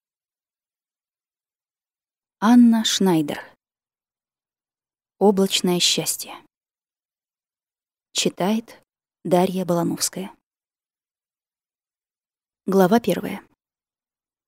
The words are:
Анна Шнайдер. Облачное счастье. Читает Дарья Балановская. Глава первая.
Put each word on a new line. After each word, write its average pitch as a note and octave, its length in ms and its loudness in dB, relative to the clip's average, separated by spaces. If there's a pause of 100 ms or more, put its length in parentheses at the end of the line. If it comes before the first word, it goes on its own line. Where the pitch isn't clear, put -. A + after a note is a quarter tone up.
(2500)
Анна A3+ 460 6
Шнайдер. E3 580 -2 (1700)
Облачное F#3+ 640 0
счастье. - 560 -4 (1800)
Читает - 680 -6 (440)
Дарья F3+ 420 0
Балановская. F3 680 -6 (2250)
Глава F#3+ 320 2
первая. F#3+ 420 -6 (1080)